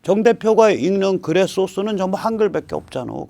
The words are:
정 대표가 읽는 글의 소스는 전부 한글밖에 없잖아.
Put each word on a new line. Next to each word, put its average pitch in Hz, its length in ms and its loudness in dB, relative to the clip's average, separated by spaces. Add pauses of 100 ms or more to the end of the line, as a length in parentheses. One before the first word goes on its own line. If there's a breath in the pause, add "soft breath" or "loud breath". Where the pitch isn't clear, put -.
정 208 200 0
대표가 220 480 4
읽는 190 520 0
글의 170 260 0
소스는 190 480 -4
전부 190 220 -4
한글밖에 208 560 -2
없잖아. 117 400 -10 (160)